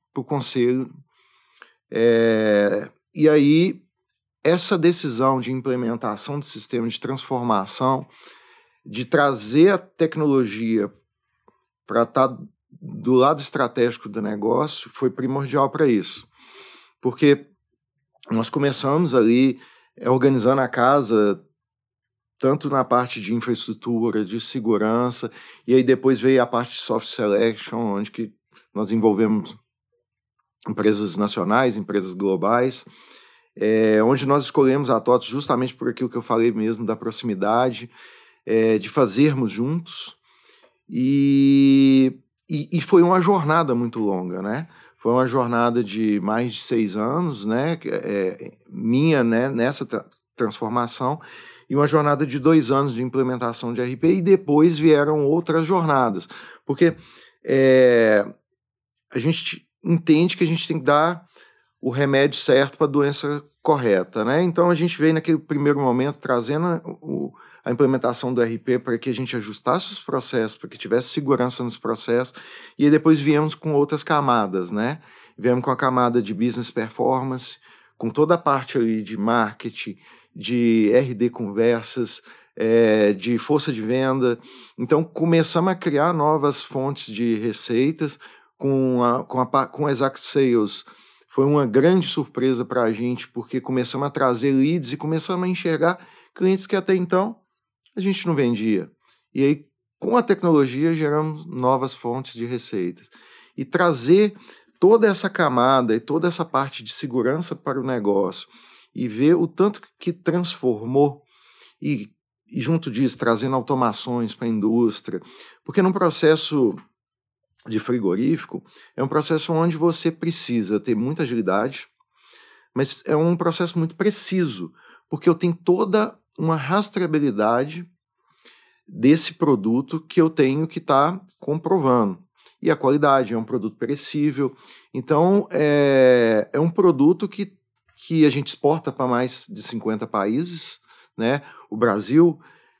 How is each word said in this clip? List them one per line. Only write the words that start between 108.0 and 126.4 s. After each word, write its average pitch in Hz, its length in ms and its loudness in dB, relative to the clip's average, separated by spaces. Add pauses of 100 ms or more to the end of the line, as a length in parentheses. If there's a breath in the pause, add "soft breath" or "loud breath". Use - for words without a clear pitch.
e 123 140 -6
ver 131 260 2
o 170 140 0
tanto 202 320 -2 (180)
que - 140 -6
transformou 139 1080 -2 (600 soft breath)
e, 135 260 -6 (400)
e - 120 -8
junto 156 320 -2
disso, 123 260 -2
trazendo 120 380 -2
automações 120 800 -2
pra 120 100 -8
indústria. 110 760 -2 (440 loud breath)
Porque 190 180 0
num 185 100 2
processo 156 840 2 (920)
de 110 120 -4
frigorífico, 120 840 -2 (320 soft breath)
é - 80 -6
um 170 60 -2
processo 156 440 -2
onde 165 240 0
você 165 340 0
precisa 120 680 -2
ter 113 160 -4
muita 135 280 -4
agilidade, 113 640 -4 (880 soft breath)
mas - 320 -4
é 156 100 0
um 165 180 2
processo 170 440 -2
muito 160 180 -2
preciso, 170 720 -2 (380 soft breath)
porque 151 200 -2
eu 165 60 6
tenho 170 200 0
toda 208 600 0 (240)
uma 160 180 0